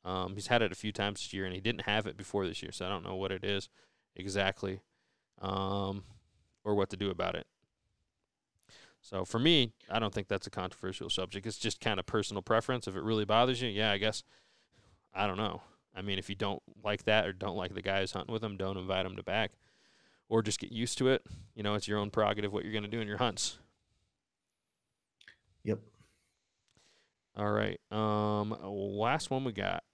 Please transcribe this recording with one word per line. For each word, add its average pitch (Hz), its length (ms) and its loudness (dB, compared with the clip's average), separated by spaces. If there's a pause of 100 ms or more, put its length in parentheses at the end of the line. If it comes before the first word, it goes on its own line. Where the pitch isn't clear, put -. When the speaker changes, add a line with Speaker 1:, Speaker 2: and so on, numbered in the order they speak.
Speaker 1:
Um, 92 320 -2
he's 101 120 -8
had 120 140 6
it 104 100 2
a - 40 -8
few 104 160 -4
times 101 280 -2
this - 140 -8
year, 95 120 -2
and 92 80 -4
he 95 80 -6
didn't 110 200 0
have 107 240 2
it 95 100 -6
before 98 320 -2
this 82 140 -4
year, - 100 -8
so 90 140 -6
I - 40 -4
don't 92 140 -4
know 95 120 -4
what 95 160 -2
it 95 120 -6
is 98 240 0 (480)
exactly, 95 680 0 (580)
um, 98 640 -2 (600)
or 107 120 2
what 98 140 2
to 98 80 -8
do 101 120 0
about 90 260 -2
it. - 100 -8 (1600)
So 95 220 -4
for 113 140 -2
me, 135 340 6 (160)
I 104 100 0
don't 110 140 0
think 101 160 -4
that's 98 180 0
a 98 40 -8
controversial 92 600 -6
subject. 92 360 -4
It's 110 120 -6
just - 220 -2
kinda 98 220 0
personal 101 400 -2
preference. 117 460 2
If 95 80 -6
it 92 60 -2
really 107 220 2
bothers 120 380 4
you, 127 60 -2
yeah, 107 240 2
I 101 60 2
guess, 107 260 0 (920)
I 95 120 2
don't 95 120 0
know. 101 240 -2 (320)
I 95 80 -10
mean, 98 160 -2
if 92 120 -8
you 98 60 -4
don't 98 260 -2 (220)
like 104 200 0
that 107 220 6
or 98 80 -2
don't 95 220 -4
like 92 180 -4
the 95 80 -6
guy 98 180 2
who's 95 120 -2
hunting 92 220 -6
with 110 100 -2
him, 104 120 -6
don't 95 220 -4
invite 95 280 0
him 95 100 -8
to 98 80 -10
back, 101 280 0 (760)
or 113 140 4
just 107 180 -2
get - 120 -8
used 117 260 -2
to 131 100 6
it. - 180 4 (280)
You 107 100 -8
know, 104 100 2
it's 104 140 -2
your 104 100 2
own 104 120 0
prerogative 104 420 2
what 104 120 -2
you're 107 100 -6
gonna 104 140 -4
do 113 120 -2
in 107 80 -4
your 110 100 -4
hunts. - 420 0 (2000)
Speaker 2:
Yep. 104 160 0 (1600)
Speaker 1:
All 104 160 2
right. 107 280 2 (120)
Um, 107 580 2 (120)
last 101 680 0
one 135 140 0
we 123 80 -2
got. 95 420 -2